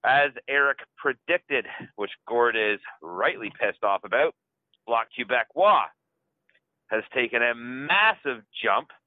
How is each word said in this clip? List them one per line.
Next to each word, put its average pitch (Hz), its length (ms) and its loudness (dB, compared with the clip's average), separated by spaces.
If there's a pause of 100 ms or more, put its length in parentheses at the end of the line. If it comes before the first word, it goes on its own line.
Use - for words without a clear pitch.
As 139 280 2 (180)
Eric 139 300 2 (180)
predicted, 139 680 -2 (300)
which 104 160 -6 (160)
Gord 120 300 2
is 104 220 0 (220)
rightly 104 560 -4
pissed - 280 -4
off 98 180 0
about, 123 320 0 (500)
Bloc 113 220 0 (100)
Québécois 127 680 2 (1000)
has 110 160 -2 (120)
taken 120 260 0
a 120 140 0
massive 139 880 -2 (180)
jump 113 280 0 (180)